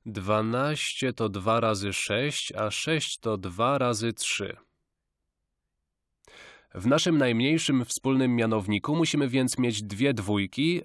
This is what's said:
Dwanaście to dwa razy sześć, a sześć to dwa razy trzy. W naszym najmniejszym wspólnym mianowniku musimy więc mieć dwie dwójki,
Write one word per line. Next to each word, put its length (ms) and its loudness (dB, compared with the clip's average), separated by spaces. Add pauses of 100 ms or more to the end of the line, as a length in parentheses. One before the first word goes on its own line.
Dwanaście 1080 -2
to 160 -2
dwa 300 2
razy 340 0
sześć, 580 -2
a 200 -4
sześć 480 -4
to 180 -2
dwa 400 0
razy 360 0
trzy. 440 -6 (2250)
W 120 -4
naszym 300 4
najmniejszym 680 2
wspólnym 500 2
mianowniku 600 0
musimy 320 2
więc 300 0
mieć 260 0
dwie 300 0
dwójki, 720 0